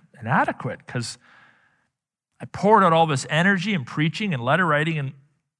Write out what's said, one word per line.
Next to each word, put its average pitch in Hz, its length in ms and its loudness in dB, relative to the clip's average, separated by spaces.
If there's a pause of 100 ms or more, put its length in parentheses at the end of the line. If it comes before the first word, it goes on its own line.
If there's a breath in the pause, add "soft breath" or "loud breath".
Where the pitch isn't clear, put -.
(200)
inadequate 135 680 -4
'cause - 300 -8 (1200 soft breath)
I - 60 -16
poured 202 380 4
out 170 100 6
all 165 140 4
this 139 220 -2
energy 185 440 0
and 135 120 -4
preaching 165 480 -4
and 120 80 -4
letter 156 240 2
writing, 156 320 0
and 135 160 -6 (460)